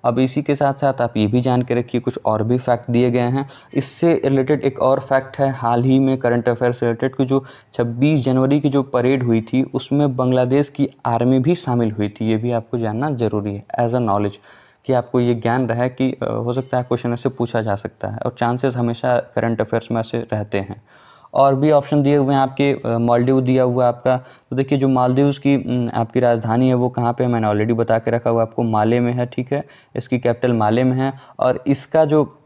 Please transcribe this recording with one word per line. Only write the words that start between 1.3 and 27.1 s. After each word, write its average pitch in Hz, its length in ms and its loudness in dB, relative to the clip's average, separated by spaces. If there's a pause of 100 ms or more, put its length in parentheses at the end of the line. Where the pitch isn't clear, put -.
जान 123 220 0
के 123 120 -2
रखिए, 120 260 -2
कुछ - 260 -6
और 110 160 0
भी 120 160 0
फैक्ट 120 320 -2
दिए 120 200 2
गए 123 100 0
हैं। 127 300 -2 (240)
इससे 160 500 0
रिलेटेड 135 360 2
एक 135 200 -4
और 135 200 2
फैक्ट 135 380 -2
है, 135 120 2
हाल 120 320 0
ही 131 160 4
में 135 200 2
करंट 120 300 0
अफेयर 120 240 0
से 123 140 -2
रिलेटेड, 127 300 -2
कि 135 80 0
जो 135 200 0 (280)
छब्बीस 123 520 0
जनवरी 135 360 2
की 147 80 -2
जो 135 140 0
परेड 127 400 0
हुई 117 180 2
थी 127 220 -2
उसमें 135 540 -2
बांग्लादेश 127 520 2
की - 200 -4 (180)
आर्मी 123 320 2
भी 143 160 2
शामिल 120 360 -2
हुई 104 180 -4
थी। 110 220 -4
ये 113 60 2
भी 120 160 -4
आपको 117 260 -4
जानना 117 320 -4
ज़रूरी 107 440 -2
है 104 120 -14 (140)
as 117 100 0
a 123 80 -2
knowledge, 104 380 0 (500)
कि 131 60 -2
आपको 123 280 0
ये 120 140 2
ज्ञान 117 320 0
रहे 120 220 -2
कि, 127 340 -2
अ, - 20 -4
हो 117 280 -4
सकता 131 260 -4
है 123 40 -2
क्वेश्चन 123 300 -2
ऐसे 120 160 -4
पूछा 117 340 -2
जा 104 140 -2
सकता - 320 -10
है 107 100 -8
और - 200 -6
चांसेस 123 380 0
हमेशा 120 420 0
करंट 113 420 -2
अफेयर्स 113 300 -2
में 117 100 -2
ऐसे 113 180 -6
रहते 107 400 -4
हैं। 98 240 -8 (520)
और 139 200 4
भी 147 160 2
ऑप्शन 147 320 2
दिए 143 140 4
हुए 139 180 2
हैं 135 60 2
आपके, 135 440 0
अ, 117 140 -2
मालदीव 120 420 2
दिया 127 220 2
हुआ 127 220 0
है 120 40 4
आपका। 127 280 0
तो - 400 -10
देखिए 135 220 0
जो 135 100 2
मालदीव्स 131 500 2
की, 139 180 2
उम, 123 380 -2
आपकी 117 260 -2
राजधानी 120 480 2
है 127 60 2
वो 123 140 0
कहाँ 120 240 -2